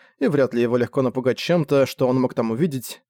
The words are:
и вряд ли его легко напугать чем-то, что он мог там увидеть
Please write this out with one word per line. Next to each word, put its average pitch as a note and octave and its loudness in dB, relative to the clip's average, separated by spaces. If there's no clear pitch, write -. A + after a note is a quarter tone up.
и C4+ 2
вряд C#3 2
ли A#2+ 2
его A#2+ 2
легко B2 0
напугать B2 -2
чем-то, D3 2
что - -2
он B2+ 2
мог B2 -2
там A2+ -2
увидеть C3+ -4